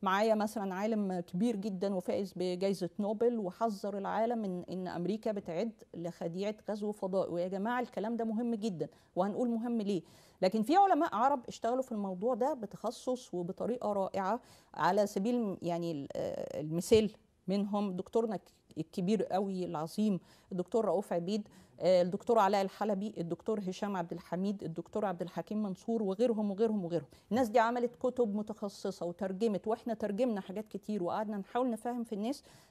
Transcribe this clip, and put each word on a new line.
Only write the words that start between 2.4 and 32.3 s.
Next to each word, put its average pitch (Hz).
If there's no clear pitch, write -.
نوبل، 220
وحذر 202
العالم 202
من 185
إن 185
أمريكا 202
بتعد 202
لخديعة 175
غزو 208
فضائي. 190
ويا 175
جماعة 202
الكلام 233
ده 226
مهم 233
جدًا، 196
وهنقول 208
مهم 233
ليه. 196
لكن 190
في 294
علماء 359
عرب 254
اشتغلوا 247
في 262
الموضوع 202
ده 247
بتخصص 247
وبطريقة 185
رائعة. 196
على 196
سبيل 214
يعني 170
ال-، 143
آه، -
المثال 175
منهم 202
دكتورنا 220
ك-، -
الكبير 185
قوي 190
العظيم 170
الدكتور 202
رؤوف 190
عبيد، 190
آه، 180
الدكتور 196
علاء 196
الحلبي، 202
الدكتور 175
هشام 196
عبد 170
الحميد، 190
الدكتور 175
عبد 180
الحكيم 185
منصور، 214
وغيرهم 208
وغيرهم 208
وغيرهم. 160
الناس 240
دي 226
عملت 240
كتب 240
متخصصة 202
وترجمت، 190
واحنا 233
ترجمنا 214
حاجات 202
كتير 202
وقعدنا 208
نحاول 247
نفهم 240
في 226
الناس، 220